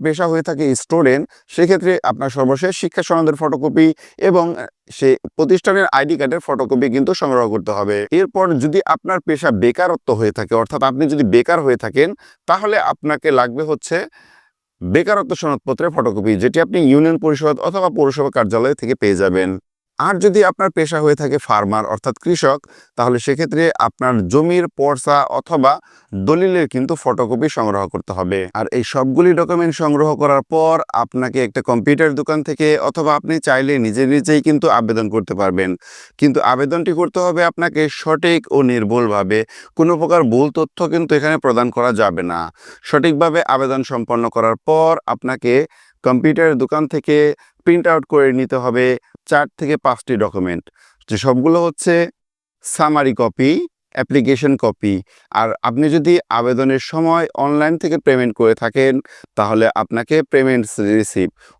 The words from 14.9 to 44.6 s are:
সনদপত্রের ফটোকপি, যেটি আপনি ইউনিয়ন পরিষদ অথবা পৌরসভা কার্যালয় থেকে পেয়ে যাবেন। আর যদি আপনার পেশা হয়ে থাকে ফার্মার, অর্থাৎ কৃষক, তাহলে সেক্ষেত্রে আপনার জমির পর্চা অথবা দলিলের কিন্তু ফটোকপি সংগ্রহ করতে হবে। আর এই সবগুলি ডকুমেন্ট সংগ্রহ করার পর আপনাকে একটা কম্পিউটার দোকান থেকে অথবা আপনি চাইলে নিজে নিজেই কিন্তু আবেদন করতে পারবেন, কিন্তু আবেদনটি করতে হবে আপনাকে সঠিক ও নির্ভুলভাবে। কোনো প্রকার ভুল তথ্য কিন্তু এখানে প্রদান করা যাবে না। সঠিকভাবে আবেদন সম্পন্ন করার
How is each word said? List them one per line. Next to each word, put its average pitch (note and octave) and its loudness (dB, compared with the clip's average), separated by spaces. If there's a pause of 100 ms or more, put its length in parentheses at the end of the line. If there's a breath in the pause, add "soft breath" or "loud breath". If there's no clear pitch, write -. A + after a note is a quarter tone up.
সনদপত্রের D3+ -4
ফটোকপি, A2 -2
যেটি B2 0
আপনি F3 0 (120)
ইউনিয়ন D#3 4
পরিষদ D3+ 0
অথবা F#3 -2
পৌরসভা C#3 0
কার্যালয় A#2 0
থেকে B2 -4
পেয়ে G2+ 0
যাবেন। F#2 2 (480)
আর F3+ 0
যদি G3+ 4
আপনার F#3+ 0
পেশা D#3+ -2
হয়ে D3+ 4
থাকে C#3+ -2
ফার্মার, G#2+ 0
অর্থাৎ A2+ -4
কৃষক, D3+ 0 (380 soft breath)
তাহলে B2 0
সেক্ষেত্রে D3+ 0
আপনার A#2 0
জমির E3+ 2 (100)
পর্চা C#3+ 0
অথবা C3+ 0 (340 soft breath)
দলিলের E3 0
কিন্তু C3 -4
ফটোকপি B2 -2
সংগ্রহ G2+ -2
করতে F#2 -8
হবে। F#2 -4
আর A2 -4
এই B2 -2
সবগুলি C#3 2
ডকুমেন্ট E3+ 0
সংগ্রহ D3+ 0
করার C#3 2
পর D#3+ 2 (140)
আপনাকে B2 -2
একটা A#2+ -6
কম্পিউটার C#3 2
দোকান D3+ -2
থেকে D3+ 0
অথবা D3 0
আপনি D#3 -2
চাইলে C3+ 0
নিজে A2+ 0
নিজেই D3 2
কিন্তু D3+ 2
আবেদন A2+ 0
করতে G#2 -4
পারবেন, F#2 -2 (420 loud breath)
কিন্তু C#3+ 2
আবেদনটি D3 -2
করতে F3 -2
হবে F3 0
আপনাকে D#3+ -2
সঠিক D#3+ 0 (100)
ও C#3 2
নির্ভুলভাবে। A2 0 (320 loud breath)
কোনো E3 2
প্রকার E3 2
ভুল C3 2
তথ্য D#3+ -4
কিন্তু D#3 0
এখানে D3+ 0
প্রদান B2 0
করা B2 0
যাবে G2 0
না। E2+ -6 (420 loud breath)
সঠিকভাবে D#3 2
আবেদন C3 0
সম্পন্ন A#2 -4
করার A2+ 0 (100)